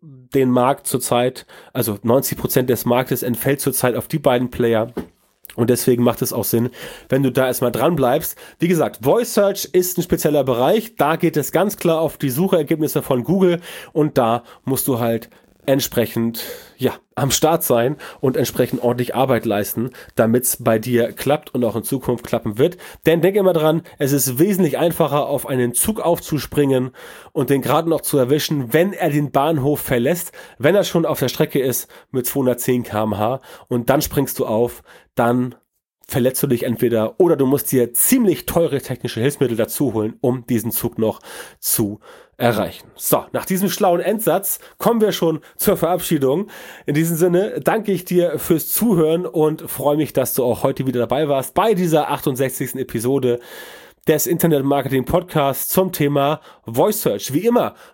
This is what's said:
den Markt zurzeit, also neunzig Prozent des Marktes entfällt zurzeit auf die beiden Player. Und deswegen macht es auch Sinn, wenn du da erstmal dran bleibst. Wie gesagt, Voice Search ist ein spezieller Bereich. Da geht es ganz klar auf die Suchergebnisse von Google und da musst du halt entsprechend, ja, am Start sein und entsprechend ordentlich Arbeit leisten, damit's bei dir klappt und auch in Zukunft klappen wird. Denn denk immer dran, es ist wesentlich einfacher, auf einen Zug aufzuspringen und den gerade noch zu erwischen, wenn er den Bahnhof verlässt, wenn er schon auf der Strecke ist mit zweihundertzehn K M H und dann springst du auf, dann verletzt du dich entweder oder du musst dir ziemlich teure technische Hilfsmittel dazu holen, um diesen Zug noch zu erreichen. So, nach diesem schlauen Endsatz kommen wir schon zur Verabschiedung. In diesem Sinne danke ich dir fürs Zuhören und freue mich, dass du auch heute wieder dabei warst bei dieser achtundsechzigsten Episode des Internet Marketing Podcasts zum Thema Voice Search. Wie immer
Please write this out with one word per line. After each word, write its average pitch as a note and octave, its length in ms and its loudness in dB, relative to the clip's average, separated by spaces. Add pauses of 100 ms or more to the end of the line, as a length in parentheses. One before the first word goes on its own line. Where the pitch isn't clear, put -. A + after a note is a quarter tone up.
den C3 480 -2
Markt B2+ 360 2
zurzeit, B2+ 600 -2 (260)
also A2+ 300 -4
neunzig A#2+ 340 2
Prozent B2+ 320 -2
des A#2+ 160 0
Marktes B2 380 0
entfällt C3+ 400 -2
zurzeit B2 340 0
auf A#2 100 -6
die D#3+ 120 -4
beiden B2 320 2
Player. A#2 420 0 (640)
Und A#2 140 2
deswegen B2 340 2
macht A#2 160 2
es - 140 -4
auch A2 100 -4
Sinn, A#2+ 240 0 (400)
wenn C3+ 140 0
du B2+ 100 0
da C3 140 2
erstmal A#2+ 260 -2
dran C#3+ 240 0
bleibst. C3+ 400 0 (220)
Wie - 100 0
gesagt, D3+ 340 0
Voice G#3 300 2
Search G3+ 400 0
ist F3+ 240 2
ein E3+ 60 0
spezieller D3+ 420 2
Bereich. C3+ 520 0
Da D#3 200 2
geht D#3 220 0
es - 140 -4
ganz G3 260 0
klar D#3+ 240 0
auf D3+ 160 -2
die C#3+ 100 -2
Suchergebnisse D#3 720 0
von B2+ 240 -2
Google F3 360 2 (340)
und D3+ 240 0
da A#2 240 2 (220)
musst C3 220 -2
du B2+ 120 0
halt A#2 320 -2 (360)
entsprechend, A#2 760 0 (340)
ja, B2 160 -2 (200)
am C#3 160 0
Start E3 320 2
sein B2 340 2 (240)
und C3 180 0
entsprechend B2+ 440 -2
ordentlich B2 320 0
Arbeit B2 300 0
leisten, A2 460 -2 (240)
damit's A#2 500 2
bei A2+ 140 4
dir A#2 340 0
klappt - 420 -4
und B2 80 -2
auch A2+ 140 0
in G#2+ 60 -4
Zukunft B2+ 420 -4
klappen A2 320 -4
wird. D3+ 220 2 (260)
Denn D#3+ 160 4
denk F3 160 4
immer F#3+ 160 4
dran, D#3 300 2 (160)
es C#3 140 0
ist C3 260 0
wesentlich F3 400 2
einfacher, D3 480 2
auf C#3 200 -4
einen B2 280 0
Zug A3 260 -2
aufzuspringen C#3 920 0 (400)
und C#3 180 0
den C#3 100 2
gerade D3+ 300 0
noch D3+ 100 0
zu - 160 -2
erwischen, C3+ 560 0
wenn F3+ 220 2
er E3+ 160 -2
den D3 200 0
Bahnhof C#3+ 500 0
verlässt, C#3 520 -2 (240)
wenn D3 180 2
er F#3+ 100 4
schon E3+ 200 0
auf D#3 140 0
der C3 100 0
Strecke D3+ 320 -2
ist B2+ 300 -4 (220)
mit B2+ 120 -2
zweihundertzehn B2+ 580 0
K G#2+ 200 -2
M G#2+ 160 -2
H A#2 240 -2 (260)
und A#2+ 220 -2
dann C#3+ 100 4
springst - 380 -2
du C3 80 0
auf, A#2 360 -2 (340)
dann B2 380 0 (520)
verletzt B2+ 360 0
du F3 40 0
dich B2 160 0
entweder A2+ 580 0
oder E3+ 160 4
du C3+ 80 2
musst C#3 280 0
dir A#2+ 200 2
ziemlich A#3 540 2
teure C#3+ 340 0
technische - 400 -8
Hilfsmittel A#2+ 380 0
dazu A2+ 340 -2
holen, A2 300 -2
um B2 240 0
diesen A2+ 240 -2
Zug - 280 -6
noch A2 220 -2 (380)
zu G#2+ 420 -4 (380)
erreichen. G#2+ 560 -2
So, - 380 -2
nach C3 120 -4
diesem F#3+ 240 0
schlauen F3+ 320 0
Endsatz F#3 600 -2 (180)
kommen A3+ 220 2
wir G#3 100 4
schon D#3+ 300 -2 (160)
zur - 200 2
Verabschiedung. E3 720 0 (400)
In C#3+ 80 -2
diesem E3 220 0
Sinne F3 440 2
danke G3+ 300 0
ich F3+ 140 -2
dir F3 340 0
fürs - 340 -2
Zuhören E3+ 540 2
und D#3 420 0
freue - 280 0
mich, D3+ 160 0
dass C3 220 0
du C3 100 0
auch A2+ 180 0
heute C3+ 240 0
wieder A#2+ 140 0
dabei B2+ 280 0
warst C3+ 260 -2
bei G#3 200 4
dieser D#3+ 360 2
achtundsechzigsten C3+ 680 -4
Episode B2 600 0 (640)
des D#3 200 2
Internet D#3+ 380 0
Marketing C3+ 400 0
Podcasts D#3 640 -2
zum F#3 240 0
Thema C#3+ 480 0 (240)
Voice E3 380 0
Search. A#2+ 320 -4
Wie F3+ 100 -2
immer A3+ 300 2 (200)